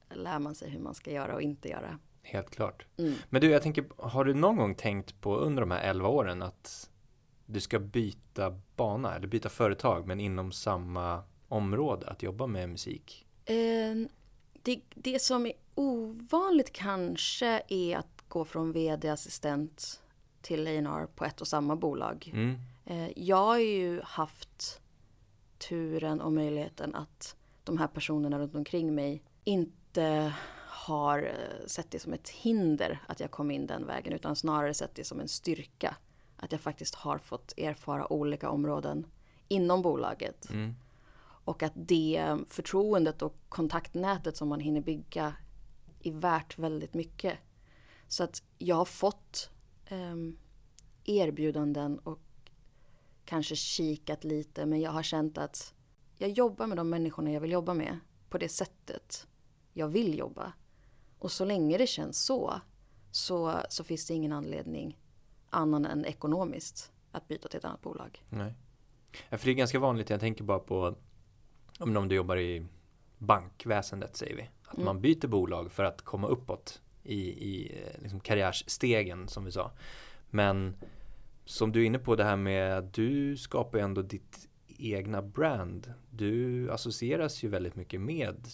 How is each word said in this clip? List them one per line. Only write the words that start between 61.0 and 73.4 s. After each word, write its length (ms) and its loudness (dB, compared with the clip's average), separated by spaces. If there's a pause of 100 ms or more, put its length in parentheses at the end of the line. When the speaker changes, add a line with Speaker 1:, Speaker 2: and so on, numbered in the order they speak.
Speaker 1:
Och 120 -6
så 140 0
länge 320 4
det 100 6
känns 380 -2
så, 280 0 (580)
så, 480 0 (100)
så 140 -6
finns 240 -4
det 60 -4
ingen 180 0
anledning 680 -6 (500)
annan 360 4
än 200 -2
ekonomiskt 880 -2 (200)
att 160 -10
byta 200 -8
till 100 -8
ett 80 -8
annat 160 -8
bolag. 480 -12
Speaker 2:
Nej. 240 -4 (760)
Ja, 80 -4
för 80 -8
det 60 8
är 40 2
ganska 240 4
vanligt, 300 2
jag 100 2
tänker 240 0
bara 160 2
på, 360 0 (840)
om, 180 2
om 100 2
du 80 4
jobbar 220 2
i 280 0 (520)
bankväsendet, 960 2